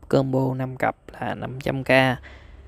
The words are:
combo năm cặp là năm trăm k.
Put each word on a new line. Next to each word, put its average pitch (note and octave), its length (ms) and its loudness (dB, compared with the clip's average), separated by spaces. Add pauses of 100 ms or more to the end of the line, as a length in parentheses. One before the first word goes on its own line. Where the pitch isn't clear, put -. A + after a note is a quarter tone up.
combo C3+ 440 2
năm C3 240 -6
cặp - 180 0 (240)
là A2 160 -6
năm A#2+ 260 -8
trăm C3+ 220 -2
k. - 60 -10 (800)